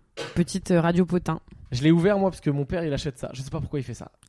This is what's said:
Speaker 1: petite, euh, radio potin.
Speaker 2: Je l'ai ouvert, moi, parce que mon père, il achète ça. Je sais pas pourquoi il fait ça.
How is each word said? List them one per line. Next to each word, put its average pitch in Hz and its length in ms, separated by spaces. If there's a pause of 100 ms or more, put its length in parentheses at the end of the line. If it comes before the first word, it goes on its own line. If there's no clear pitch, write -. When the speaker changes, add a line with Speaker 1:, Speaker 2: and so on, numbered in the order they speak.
(340)
Speaker 1:
petite, 175 360
euh, 175 100
radio 175 260
potin. 165 340 (320)
Speaker 2:
Je 120 100
l'ai 156 80
ouvert, 175 280
moi, 196 120
parce 160 120
que 156 80
mon 143 160
père, 170 180
il 151 80
achète 139 260
ça. - 140
Je 127 100
sais 131 80
pas 160 100
pourquoi 147 200
il - 20
fait 123 120
ça. - 180 (160)